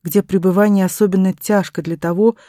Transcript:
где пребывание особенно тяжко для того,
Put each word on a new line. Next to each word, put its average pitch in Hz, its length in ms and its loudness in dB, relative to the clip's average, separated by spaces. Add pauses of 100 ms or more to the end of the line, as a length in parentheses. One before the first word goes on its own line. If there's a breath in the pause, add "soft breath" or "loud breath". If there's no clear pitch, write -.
где 190 200 0
пребывание 190 640 2
особенно 190 480 0
тяжко - 500 -2
для 165 140 -6
того, 180 400 0 (120)